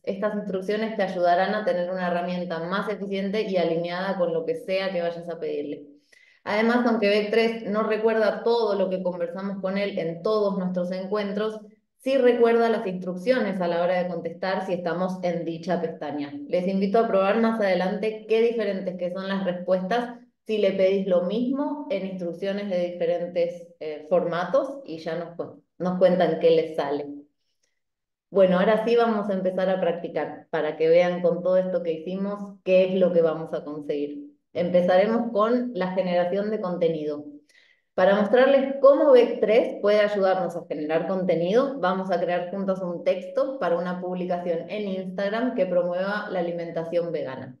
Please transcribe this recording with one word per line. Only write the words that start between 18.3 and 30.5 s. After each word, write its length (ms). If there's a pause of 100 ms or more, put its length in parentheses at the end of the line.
diferentes 540
que 160
son 160
las 160
respuestas 760 (260)
si 140
le 140
pedís 340
lo 160
mismo 640
en 160
instrucciones 640
de 220
diferentes, 760 (120)
eh, 280
formatos 800
y 140
ya 160
nos 200
cu-, 280 (160)
nos 180
cuentan 420
qué 120
les 240
sale. 320 (1200)
Bueno, 300
ahora 260
sí 100
vamos 360
a 20
empezar 360
a 120
practicar 720